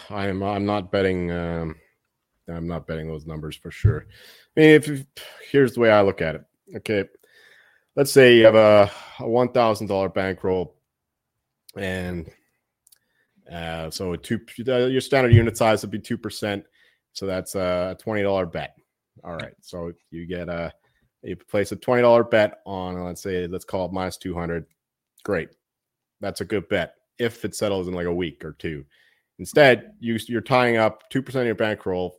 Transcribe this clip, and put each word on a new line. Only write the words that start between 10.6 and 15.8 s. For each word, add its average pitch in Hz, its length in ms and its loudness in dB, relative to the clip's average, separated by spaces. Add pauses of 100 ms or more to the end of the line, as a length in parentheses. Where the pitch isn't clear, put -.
and, 90 560 -8 (1200)
uh, 82 380 -10
so 90 240 -8
a 85 40 -6
two, 113 220 -8 (300)
uh, 123 160 2
your 131 160 -2
standard 127 320 2
unit 113 240 4
size 110 240 2